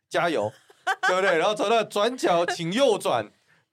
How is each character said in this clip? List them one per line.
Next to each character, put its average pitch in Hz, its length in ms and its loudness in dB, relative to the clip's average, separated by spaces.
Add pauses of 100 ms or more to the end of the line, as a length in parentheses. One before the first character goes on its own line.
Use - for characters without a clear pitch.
加 175 220 0
油， 110 240 -2 (240)
<laughs> - 300 -6
对 - 80 2
不 185 60 0
对？ 175 160 2
然 165 100 0
后 214 60 0
走 202 140 -2
到 220 160 2
转 208 320 -2
角 175 300 2
请 175 260 -6
右 233 260 2
转， 123 320 -2 (440)